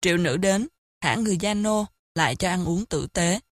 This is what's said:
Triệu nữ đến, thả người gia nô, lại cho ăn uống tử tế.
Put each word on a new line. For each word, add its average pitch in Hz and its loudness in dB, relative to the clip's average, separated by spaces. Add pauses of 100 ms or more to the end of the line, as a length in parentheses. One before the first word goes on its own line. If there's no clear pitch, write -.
Triệu 175 0
nữ 165 0
đến, 196 0 (320)
thả 135 0
người 220 0
gia 208 0
nô, 214 0 (280)
lại 147 0
cho 185 -2
ăn 180 0
uống 175 0
tử 143 -4
tế. 180 0 (140)